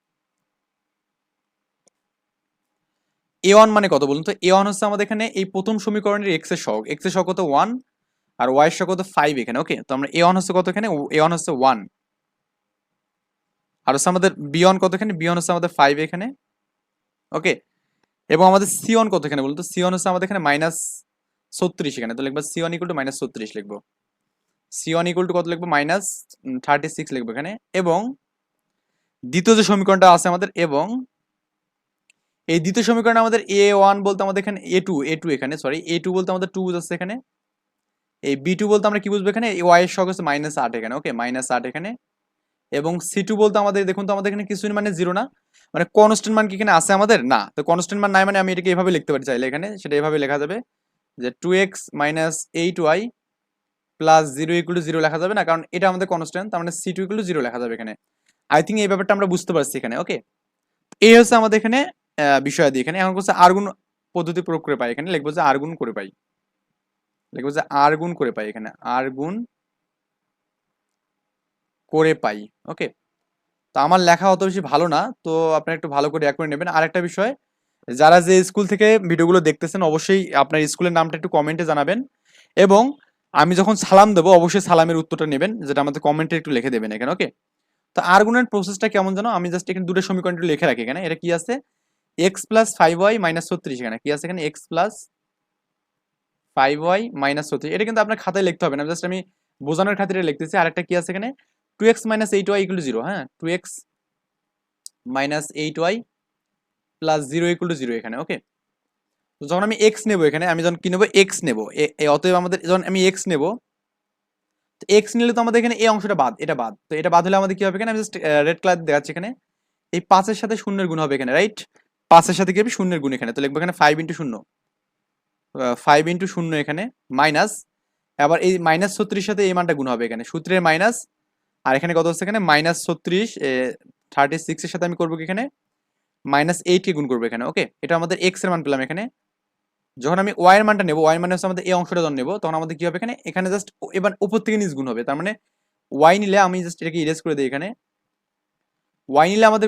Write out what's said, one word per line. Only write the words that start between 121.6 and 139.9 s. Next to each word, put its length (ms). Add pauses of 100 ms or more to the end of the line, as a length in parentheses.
পাঁচের 280
সাথে 140
কি 80
হবে? 160
শূন্যের 260
গুণ 140
এখানে। 180
তো 80
লিখবো 160
এখানে 220
ফাইভ 220
into 160
শূন্য, 140 (1200)
আহ, 200 (100)
ফাইভ 180 (100)
into 200
শূন্য 180 (120)
এখানে, 200 (360)
মাইনাস, 320 (760)
আবার 120 (100)
এই 40 (160)
মাইনাস 300
ছত্রিশ 320
সাথে 180
এই 100
মানটা 220
গুণ 140
হবে 140
এখানে, 240
সূত্রের 360
মাইনাস, 280 (720)
আর 100
এখানে 200
কত 120
হচ্ছে 160
এখানে? 140 (100)
মাইনাস 280 (100)
ছত্রিশ, 420 (180)
এ, 40 (640)
থার্টি 240 (100)
সিক্স 180
এর 80
সাথে 160
আমি 120
করবো 160
কি 100
এখানে? 160 (920)
মাইনাস 260 (120)
এইট 140
কে 120
গুণ 140
করবো 180
এখানে। 220
ওকে, 120 (200)
এটা 160
আমাদের 180 (160)
x 100
এর 100
মান 120
পেলাম 200
এখানে। 180 (1000)